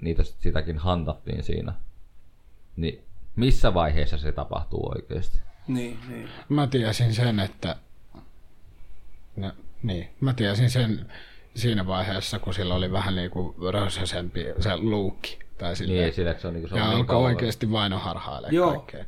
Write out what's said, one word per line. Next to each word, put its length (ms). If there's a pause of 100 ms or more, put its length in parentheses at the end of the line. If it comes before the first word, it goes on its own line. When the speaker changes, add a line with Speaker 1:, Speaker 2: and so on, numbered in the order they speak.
Speaker 1:
niitä 200
sit-, 180
sitäkin 380
hantattiin 640
siinä, 320 (1000)
niin 280 (320)
missä 380
vaiheessa 440
se 140
tapahtuu 640
oikeesti? 460 (280)
Speaker 2:
Niin, 300 (100)
niin. 200 (200)
Speaker 3:
Mä 180
tiesin 480
sen, 260
että... 360 (1600)
No, 160 (300)
niin, 260 (120)
mä 120
tiesin 380
sen 360 (480)
siinä 320
vaiheessa, 520
kun 160
sillä 200
oli 180
vähän 220
niinku 400 (180)
rösösempi 720 (140)
se 160
luukki. 640 (200)
Tai 180
silleen. 260
Speaker 1:
Niin, 120
sillä, 160
että 100
se 80
on 60
niinku, 140
se 60
on 60
Speaker 3:
Ja 60
Speaker 1:
niin 100
Speaker 3:
alkoi 100
Speaker 1:
kauan. 240
Speaker 3:
oikeesti 420
vaino 260
harhaile 520
Speaker 2:
Joo, 220
Speaker 3:
kaikkea. 360